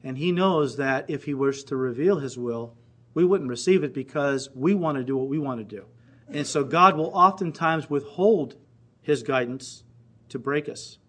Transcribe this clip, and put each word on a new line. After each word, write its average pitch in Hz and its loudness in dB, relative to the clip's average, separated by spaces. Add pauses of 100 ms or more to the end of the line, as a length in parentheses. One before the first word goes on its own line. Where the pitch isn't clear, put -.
And 131 -8
he 165 0
knows 170 2
that 135 0
if 147 -6
he 147 -4
was 135 0
to 143 -6
reveal 131 0
his 135 -8
will, 117 -6 (380)
we 165 4
wouldn't 180 2
receive 151 2
it 131 -6
because 135 -2
we 143 2
want 165 0
to 131 -2
do 135 -2
what 131 -2
we 139 -4
want 135 -4
to 104 -12
do. 95 -14 (460)
And 147 -6
so 147 0
God 165 6
will 156 -2
oftentimes 170 2
withhold 151 0 (460)
his 143 0
guidance 127 -4 (460)
to 135 -8
break 143 -2
us - -16 (100)